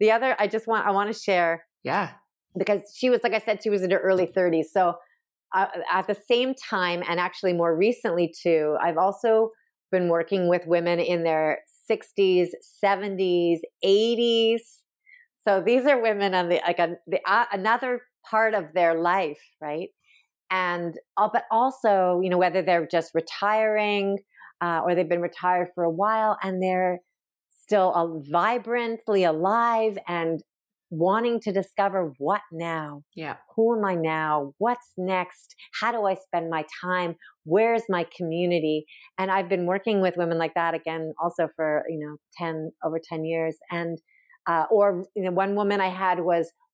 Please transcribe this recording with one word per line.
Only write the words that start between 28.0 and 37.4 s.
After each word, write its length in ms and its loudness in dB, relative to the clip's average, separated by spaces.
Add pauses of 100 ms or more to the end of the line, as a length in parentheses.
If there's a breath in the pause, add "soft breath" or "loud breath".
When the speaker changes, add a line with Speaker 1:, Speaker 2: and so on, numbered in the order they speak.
Speaker 1:
vibrantly 920 0
alive 720 2 (120)
and 340 -4 (480)
wanting 480 0
to 140 -6
discover 640 -2
what 220 -2 (100)
now? 520 -8 (120)
Speaker 2:
Yeah. 220 -10 (180)
Speaker 1:
Who 220 2
am 80 -2
I 100 0
now? 640 -2
What's 380 -2
next? 580 -6 (240 loud breath)
How 140 0
do 140 -2
I 80 0
spend 340 -6
my 160 -4 (180)
time? 340 -2 (280 loud breath)